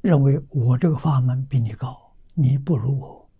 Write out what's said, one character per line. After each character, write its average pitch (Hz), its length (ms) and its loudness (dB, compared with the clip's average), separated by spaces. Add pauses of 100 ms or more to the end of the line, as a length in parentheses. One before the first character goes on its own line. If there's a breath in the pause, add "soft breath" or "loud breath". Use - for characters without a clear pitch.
认 156 200 4
为 139 180 2 (100)
我 123 280 0
这 175 100 0
个 151 80 2
法 143 240 0
门 127 280 0
比 131 120 -2
你 110 140 -2
高， - 400 -12 (220)
你 135 240 2
不 147 180 -2
如 131 220 -4
我。 - 300 -16 (100)